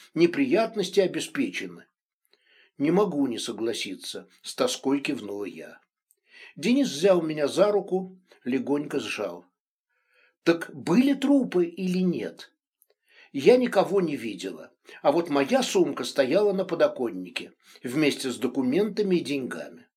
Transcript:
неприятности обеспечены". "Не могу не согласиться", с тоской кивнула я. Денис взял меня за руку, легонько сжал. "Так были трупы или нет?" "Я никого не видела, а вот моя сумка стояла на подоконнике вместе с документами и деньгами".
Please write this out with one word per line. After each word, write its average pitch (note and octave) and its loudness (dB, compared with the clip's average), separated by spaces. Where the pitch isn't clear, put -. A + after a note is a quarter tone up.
неприятности F3 2
обеспечены". C#3+ -4
"Не D3 2
могу F3 2
не A2+ -4
согласиться", G#2 -8
с - -14
тоской C3+ -2
кивнула G#2 -8
я. D#2+ -14
Денис A#3+ 2
взял E3+ 4
меня D#3 -2
за F#3+ 4
руку, F#3+ -2
легонько C#3 -2
сжал. F2+ -8
"Так E3 0
были A#3+ 2
трупы B3+ 2
или F#3 -4
нет?" D3+ -4
"Я D#3 6
никого G3 2
не D3+ -2
видела, F#2+ -10
а D3 4
вот E3 2
моя C#3+ 2
сумка C#3+ 0
стояла F3+ 2
на F#3 -2
подоконнике C3+ -2
вместе C3+ 0
с A#2 -6
документами F3 0
и D#3+ 0
деньгами". B2+ -8